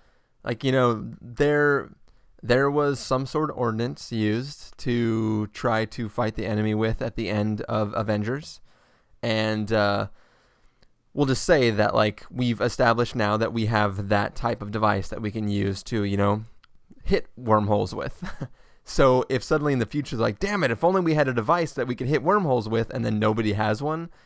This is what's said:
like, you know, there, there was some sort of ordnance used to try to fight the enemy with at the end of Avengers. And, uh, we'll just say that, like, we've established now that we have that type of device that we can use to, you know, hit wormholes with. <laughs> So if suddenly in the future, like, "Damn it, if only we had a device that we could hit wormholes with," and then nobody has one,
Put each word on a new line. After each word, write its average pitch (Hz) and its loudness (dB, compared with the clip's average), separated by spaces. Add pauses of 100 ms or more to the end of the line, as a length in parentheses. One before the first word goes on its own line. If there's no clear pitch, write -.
(440)
like, 117 -4
you 135 2
know, 120 4 (160)
there, 143 2 (520)
there 127 2
was 143 0
some 131 -2
sort 151 -2
of - -10
ordnance 120 -4
used 117 -2
to 110 0
try 113 -2
to 110 -8
fight 113 -4
the 101 -4
enemy 107 0
with 110 0
at 120 -6
the 113 -4
end 107 -2
of 107 -2
Avengers. 110 -4 (640)
And, 110 -2
uh, 104 2 (1040)
we'll 143 2
just 131 0
say 135 6
that, 107 2
like, 107 0
we've 120 0
established 117 2
now 107 0
that 107 -2
we 110 -2
have 104 0
that 101 0
type 120 -4
of 104 -10
device 104 0
that 107 -8
we 107 -4
can 107 -4
use 101 -2
to, 107 -2
you 98 -2
know, 104 2 (580)
hit - 0 (100)
wormholes 107 2
with. 110 -8
<laughs> - -20 (240)
So 127 4
if 123 -2
suddenly 151 0
in 131 0
the 113 -2
future, 135 -6
like, 113 -2
"Damn 196 0
it, 120 2
if 110 -6
only 185 4
we 165 2
had 147 2
a 127 0
device 151 0
that 123 -2
we 123 -2
could 120 -4
hit 139 0
wormholes 147 2
with," 113 0
and 117 -4
then 110 0
nobody 107 2
has 107 0
one, 160 -6 (160)